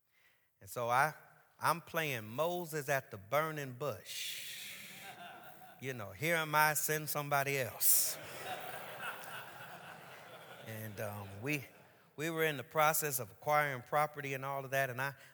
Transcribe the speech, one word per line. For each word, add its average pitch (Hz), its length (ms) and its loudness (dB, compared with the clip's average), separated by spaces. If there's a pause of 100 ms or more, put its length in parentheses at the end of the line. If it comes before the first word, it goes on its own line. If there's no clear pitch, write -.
(600)
And 101 100 -16
so 120 180 -2
I, 139 240 6 (480)
I'm 156 200 2
playing 147 440 -2
Moses 151 640 -2
at 139 220 0
the 113 60 -10
burning 139 640 -2
bush. - 760 -6 (1200)
You 131 140 -6
know, 101 220 -6
"Here 160 200 4
am 156 180 2
I, 151 200 8
send 151 340 2
somebody 143 500 2
else." - 580 4 (2750)
And, 104 160 -8
um, 104 280 -6 (140)
we, 139 220 -2 (520)
we 156 140 -2
were 160 140 2
in 156 120 2
the 127 60 -4
process 151 560 4
of 113 120 -6
acquiring 147 580 2
property 147 460 0
and 135 100 -4
all 139 200 -2
of 127 60 -10
that, 135 180 4
and 123 120 -4
I, 135 120 0 (220)